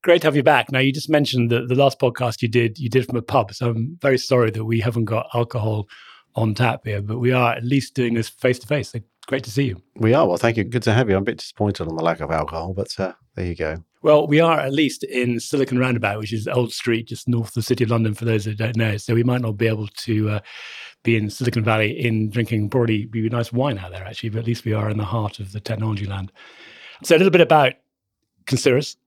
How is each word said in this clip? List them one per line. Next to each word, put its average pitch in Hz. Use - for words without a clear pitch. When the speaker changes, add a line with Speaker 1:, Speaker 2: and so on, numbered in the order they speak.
Speaker 1:
great 175
to 160
have 143
you 143
back. 131
Now, 131
you 135
just 147
mentioned 123
that 120
the 123
last 131
podcast 120
you 117
did, 117
you 123
did 123
from 123
a 117
pub. 120
So 120
I'm 120
very 135
sorry 123
that 110
we 113
haven't 113
got 110
alcohol 107
on 110
tap 117
here, 101
but 107
we 123
are 123
at 113
least 131
doing 120
this 113
face -
to -
face. 143
So 117
great 135
to 117
see 135
you. 95
Speaker 2:
We 113
are. 151
Well, 87
thank 117
you. 101
Good 117
to 113
have 117
you. 95
I'm 98
a 101
bit 120
disappointed 101
on 82
the 80
lack 82
of 78
alcohol, 82
but, 95
uh, 92
there 92
you 85
go. 80
Speaker 1:
Well, 147
we 147
are 165
at 139
least 143
in 123
Silicon 127
Roundabout, 110
which 107
is 110
Old 123
Street, 117
just -
north 117
of -
the 117
City 120
of 110
London, 113
for 117
those 110
that 104
don't 113
know. 110
So 113
we 117
might 123
not 113
be 110
able 107
to, 107
uh, 107
be 117
in 107
Silicon 117
Valley 110
in 110
drinking, 107
probably 117
be 110
nice 117
wine 123
out 92
there, 92
actually, 92
but 113
at 113
least 117
we 107
are 107
in 107
the 104
heart 104
of 98
the 107
technology 104
land. 95
So 170
a 160
little 185
bit 175
about 151
Consiris. 135